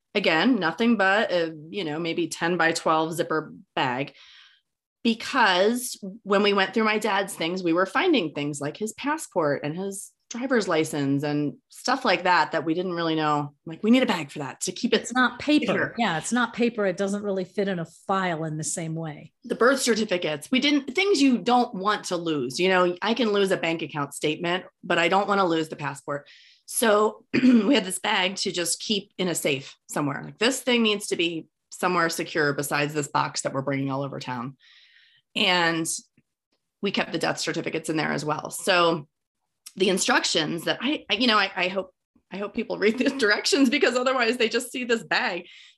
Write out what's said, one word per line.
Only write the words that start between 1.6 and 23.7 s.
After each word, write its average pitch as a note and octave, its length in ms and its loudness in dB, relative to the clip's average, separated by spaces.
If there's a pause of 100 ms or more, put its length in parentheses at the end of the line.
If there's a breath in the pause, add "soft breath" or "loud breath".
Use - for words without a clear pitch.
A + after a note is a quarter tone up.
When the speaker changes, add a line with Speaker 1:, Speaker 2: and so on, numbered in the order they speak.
Speaker 1:
you G3+ 120 -6
know, D3+ 140 -4
maybe E3 300 -2
ten-by-twelve E3 840 0
zipper D#3+ 400 -4 (220)
bag. C3+ 380 -2 (880 loud breath)
Because A3+ 920 2 (260)
when G3+ 200 4
we G3+ 100 4
went F#3+ 200 2
through A3 120 2
my G#3+ 120 2
dad's G3+ 360 -2
things, F3+ 280 -4
we E3+ 120 2
were F#3 120 2
finding C4 460 0
things C#3+ 300 -6
like D3 160 -6
his G#3+ 160 -6
passport F#3+ 720 -2
and D3 120 -6
his G3 360 -8 (180)
driver's A#3+ 380 0
license D3+ 560 0
and D3 320 -2 (140)
stuff - 360 -4
like F3+ 180 2
that, F3 300 4
that D#3 120 -2
we E3 80 0
didn't F3+ 200 -4
really E3+ 200 0
know, D3+ 400 0 (120)
like, D#3+ 180 -12
we G#3+ 80 6
need C4 100 6
a B3+ 60 2
bag E3+ 240 -2
for D3 80 -10
that C3 220 -10
to - 100 -4
keep - 220 -2
it G#3 80 4
Speaker 2:
It's - 120 -10
not B3 260 0
paper. D4+ 260 2
Speaker 1:
secure. F3 320 -2
Speaker 2:
Yeah, G3 200 2
it's - 140 -6
not A#3 220 0
paper. A3+ 320 0
It F#3 120 0
doesn't G3+ 240 -2
really G3 220 -2
fit F#3+ 240 -4
in F#3 120 -2
a E3 60 -6 (220)
file F3+ 380 0
in D#3 120 -4
the D#3 60 -6
same D#3+ 320 -6
way. D#3+ 380 -10 (100)
Speaker 1:
The - 120 -4
birth C4 260 4
certificates, F3+ 680 -2
we B3+ 100 2
didn't, C#4 360 0
things F#4+ 260 2
you C4 160 4
don't A#3 380 2
want G3 300 -2
to F3+ 120 -2
lose. D3+ 420 -2
You F3+ 100 4
know, F3+ 320 4
I G#3+ 120 0
can A3+ 200 0
lose G3+ 180 2
a E3+ 60 2
bank E3 240 -2